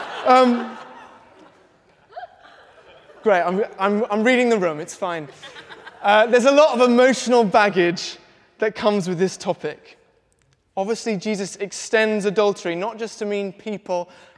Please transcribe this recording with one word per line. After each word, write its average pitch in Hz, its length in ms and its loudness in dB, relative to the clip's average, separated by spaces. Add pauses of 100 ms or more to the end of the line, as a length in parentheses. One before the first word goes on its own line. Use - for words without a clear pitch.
(260)
Um, 247 500 4 (2500)
great, 196 180 4
I'm, 185 240 -2 (140)
I'm, 202 320 0
I'm 214 140 -2
reading 247 260 2
the 226 80 2
room, 160 220 -4
it's 170 140 -12
fine. 170 340 -8 (760)
Uh, 214 240 4
there's 226 180 4
a 277 80 6
lot 277 260 6
of 247 80 4
emotional 240 560 4
baggage 185 760 0 (400)
that 220 160 -2
comes 208 340 -2
with 180 100 -6
this 185 200 -4
topic. - 580 -10 (800)
Obviously, 214 400 -4
Jesus 196 400 -6
extends 214 680 -2
adultery 202 480 0
not 214 240 -8
just 220 220 -12
to 220 40 -6
mean 202 300 -6
people 185 560 -8 (280)